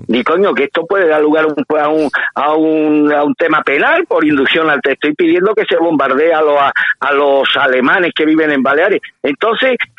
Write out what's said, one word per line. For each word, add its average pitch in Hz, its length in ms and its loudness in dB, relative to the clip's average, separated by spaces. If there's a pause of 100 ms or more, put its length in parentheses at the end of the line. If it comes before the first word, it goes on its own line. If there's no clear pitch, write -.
Ni 120 160 0
coño, 170 320 0
que 131 80 0
esto 165 240 -4
puede 196 200 0
dar 151 140 2
lugar 156 240 2
a - 20 0
un, 147 320 -4
a 147 100 0
un, 156 200 0 (240)
a 143 220 -2
un, 156 580 2
a 147 100 0
un 143 120 -2
tema 156 260 0
penal 165 460 0
por 160 180 0
inducción 151 460 0
al, 135 100 0
te 139 120 -2
estoy 151 200 -2
pidiendo 180 400 0
que 202 160 -2
se 175 80 0
bombardee 156 560 0
a 156 80 0
los, 147 180 2
a, 139 120 2 (300)
a 135 100 -2
los 139 320 2 (140)
alemanes 139 580 0
que 156 100 -2
viven 156 260 2
en 135 120 0
Baleares. 156 380 0 (200)
Entonces, 220 540 -2 (240)